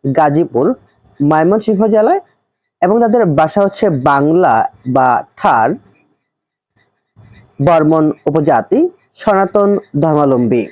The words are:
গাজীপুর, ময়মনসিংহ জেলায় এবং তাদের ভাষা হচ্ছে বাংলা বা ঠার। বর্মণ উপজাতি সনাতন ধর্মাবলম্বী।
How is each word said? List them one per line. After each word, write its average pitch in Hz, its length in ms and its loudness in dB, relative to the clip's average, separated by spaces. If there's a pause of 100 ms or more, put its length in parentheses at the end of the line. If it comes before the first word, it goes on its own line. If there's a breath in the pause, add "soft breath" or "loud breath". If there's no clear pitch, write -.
গাজীপুর, 147 600 0 (540)
ময়মনসিংহ 180 600 0 (140)
জেলায় 277 260 0 (640)
এবং 190 180 0
তাদের 233 220 0 (160)
ভাষা 160 240 0
হচ্ছে 196 240 -2 (240)
বাংলা 147 440 2 (400)
বা 127 140 2 (300)
ঠার। 123 300 0 (1900)
বর্মণ 156 440 2 (220)
উপজাতি 147 540 0 (400)
সনাতন 202 500 0 (320)
ধর্মাবলম্বী। 131 680 0